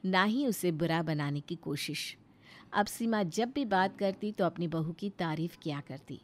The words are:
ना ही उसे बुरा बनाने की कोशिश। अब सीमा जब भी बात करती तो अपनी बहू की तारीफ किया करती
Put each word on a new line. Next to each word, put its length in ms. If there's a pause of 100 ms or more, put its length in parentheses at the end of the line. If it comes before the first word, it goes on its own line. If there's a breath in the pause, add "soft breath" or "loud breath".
ना 180
ही 240
उसे 260
बुरा 300
बनाने 360
की 180
कोशिश। 580 (580 loud breath)
अब 140
सीमा 380
जब 260
भी 160
बात 300
करती 340
तो 140
अपनी 220
बहू 260
की 180
तारीफ 460
किया 240
करती 420